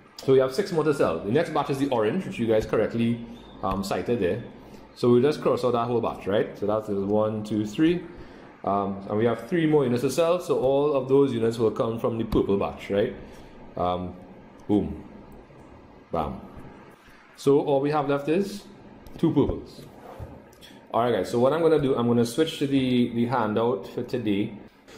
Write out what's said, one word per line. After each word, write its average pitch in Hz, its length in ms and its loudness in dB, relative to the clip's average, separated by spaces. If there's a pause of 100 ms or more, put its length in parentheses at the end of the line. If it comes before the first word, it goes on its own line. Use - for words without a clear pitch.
(180)
So - 160 2
we 131 60 8
have 131 140 2
six 196 180 -4
more 160 120 0
to 151 100 2
sell. 104 260 0
The 95 120 -4
next 160 200 0
batch 147 200 -2
is 135 80 -2
the 139 100 0
orange, 127 380 0
which - 100 -10
you 117 80 -2
guys 110 220 2
correctly, 117 580 0 (380)
um, 95 200 -2
cited 110 360 -2
there. 98 240 0 (500)
So - 160 2
we'll 123 140 6
just 151 180 0
cross 135 220 0
out 123 80 2
that 120 160 0
whole 120 140 0
batch, 92 260 -4
right? 110 320 0
So 101 80 -4
that's 107 220 -2
one, 104 540 0
two, 107 220 -2
three. 160 380 0 (600)
Um, 98 460 -2
and 107 80 -2
we 110 80 2
have 117 240 -2
three 165 160 2
more 151 200 4
units 120 180 0
to 135 80 0
sell. 170 280 2
So 143 200 0
all 139 340 2
of 131 160 -2
those 135 240 6
units 113 240 0
will 113 140 2
come 113 260 -2
from 117 200 -2
the 113 80 -2
purple 101 320 2
batch, 87 340 -6
right? 101 240 2 (600)
Um, 90 380 -2 (540)
boom. 87 360 0 (1080)
Bam. 71 280 -4 (960)
So 143 260 2
all 147 200 0
we 143 80 0
have 147 180 0
left 139 220 0
is 190 360 -2 (520)
two 160 160 2
purples. 95 480 0 (1120)
All 113 80 2
right, 120 100 2
guys, 95 200 0
so 123 80 0
what 131 120 6
I'm 165 120 2
gonna 156 180 4
do, 135 140 2
I'm 120 120 0
gonna 120 160 4
switch 156 360 0
to 143 80 0
the, 127 480 2
the 117 100 2
handout 120 640 0
for - 160 -6
today. 107 500 -2 (440)